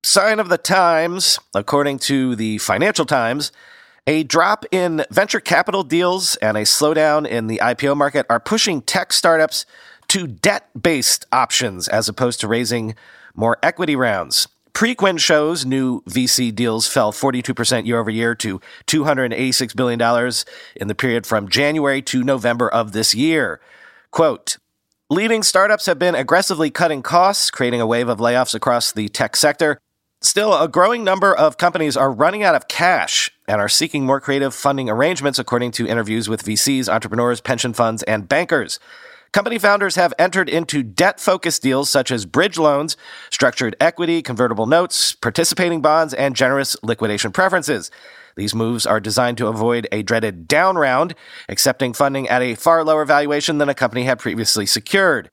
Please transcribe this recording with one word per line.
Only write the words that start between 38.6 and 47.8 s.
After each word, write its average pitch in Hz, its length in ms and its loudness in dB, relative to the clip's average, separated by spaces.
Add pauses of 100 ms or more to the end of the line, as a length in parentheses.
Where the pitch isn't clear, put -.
Company 226 240 0
founders 202 380 2
have 175 240 2
entered 180 280 2
into 151 360 -2
debt-focused 175 800 0
deals 135 260 0
such 131 220 2
as 110 160 -4
bridge 165 320 0
loans, 151 380 2 (340)
structured 123 480 0
equity, 165 420 0
convertible 113 460 -2
notes, 170 460 2
participating 165 680 -2
bonds, 156 320 2
and 135 220 -2
generous 135 480 0
liquidation 110 480 -2
preferences. 170 580 0 (460)